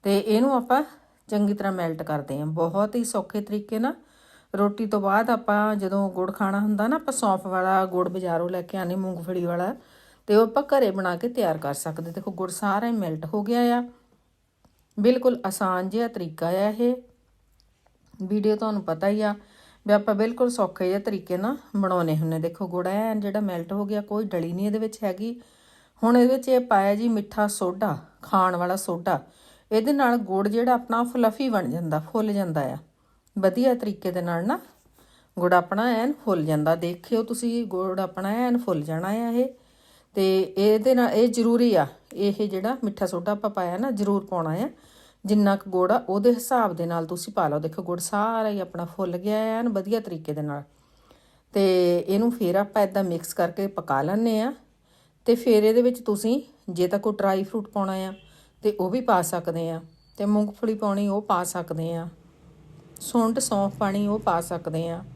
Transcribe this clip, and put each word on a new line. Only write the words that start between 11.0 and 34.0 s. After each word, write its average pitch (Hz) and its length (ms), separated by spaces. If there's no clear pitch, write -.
ਕੇ 233 140
ਤਿਆਰ 196 280
ਕਰ 147 180
ਸਕਦੇ। 165 360
ਦੇਖੋ 202 220
ਗੁੜ 185 180
ਸਾਰਾ 208 360
ਹੀ 233 60
ਮੈਲਟ 160 320
ਹੋ 208 180
ਗਿਆ 240 180
ਆ। 240 100
ਬਿਲਕੁਲ 247 480
ਆਸਾਨ 190 440
ਜਿਹਾ 233 200
ਤਰੀਕਾ 170 380
ਆ 190 220
ਇਹ। 240 260
ਵੀਡੀਓ 208 340
ਤੁਹਾਨੂੰ 214 280
ਪਤਾ 165 240
ਹੀ 214 140
ਆ 208 120
ਵੀ 208 80
ਆਪਾਂ 208 220
ਬਿਲਕੁਲ 240 360
ਸੌਖੇ 185 360
ਜਿਹੇ 196 140
ਤਰੀਕੇ 185 360
ਨਾਲ 233 200
ਬਣਾਉਂਦੇ 180 400
ਹੁੰਦੇ। 160 220
ਦੇਖੋ 170 280
ਗੁੜ 180 200
ਐਨ 214 320
ਜਿਹੜਾ 202 220
ਮੈਲਟ 180 320
ਹੋ 202 120
ਗਿਆ, 208 180
ਕੋਈ 208 220
ਡਲੀ 170 280
ਨਹੀਂ 190 120
ਇਹਦੇ 208 140
ਵਿੱਚ 220 240
ਹੈਗੀ। 214 360
ਹੁਣ 240 160
ਇਹਦੇ 247 180
ਵਿੱਚ 262 140
ਇਹ 254 120
ਪਾਇਆ 202 340
ਜੀ 226 140
ਮਿੱਠਾ 208 400
ਸੋਡਾ, 185 480
ਖਾਣ 185 340
ਵਾਲਾ 180 220
ਸੋਡਾ। 175 420
ਇਹਦੇ 220 220
ਨਾਲ 254 260
ਗੁੜ 196 280
ਜਿਹੜਾ 233 260
ਆਪਣਾ 240 300
ਫਲਫੀ 240 460
ਬਣ 190 200
ਜਾਂਦਾ, 156 320
ਫੁੱਲ 214 320
ਜਾਂਦਾ 170 300
ਆ। 131 140
ਵਧੀਆ 208 400
ਤਰੀਕੇ 208 360